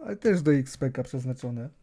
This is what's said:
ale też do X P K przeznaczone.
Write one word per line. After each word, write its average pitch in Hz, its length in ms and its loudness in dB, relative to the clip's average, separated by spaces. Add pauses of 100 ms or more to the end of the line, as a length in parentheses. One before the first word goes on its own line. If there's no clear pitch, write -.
ale 202 120 -6
też 196 260 2
do 151 100 6
X 135 240 2
P 135 140 0
K 131 120 -4
przeznaczone. 123 680 -6 (140)